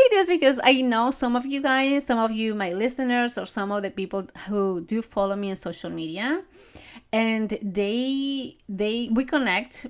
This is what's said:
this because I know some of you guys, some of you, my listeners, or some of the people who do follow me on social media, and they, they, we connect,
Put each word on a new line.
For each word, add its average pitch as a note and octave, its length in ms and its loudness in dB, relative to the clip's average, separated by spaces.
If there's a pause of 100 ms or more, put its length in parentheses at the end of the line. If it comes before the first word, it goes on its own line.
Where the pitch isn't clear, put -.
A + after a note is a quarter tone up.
(120)
this F#4+ 160 4
because C#4 360 4
I C4 180 6
know A#3+ 300 2
some B3 240 0
of B3 100 -2
you C#4 160 -4
guys, C4+ 440 2
some A#3 140 2
of A3+ 120 2
you, A3 240 -2
my G3 160 -2
listeners, B3 640 0
or F#3 80 -4
some G3+ 260 -4
of G3+ 120 -2
the G3 80 -4
people F#3+ 360 -6 (200)
who G3 320 0
do A3 220 -4
follow G3 340 -2
me G3+ 140 -4
on F#3+ 80 -6
social F3 320 -10
media, F3+ 540 -4 (680)
and A3 500 0
they, B3+ 960 -2 (100)
they, G#3+ 440 -2
we A#3+ 120 2
connect, A#3+ 680 -2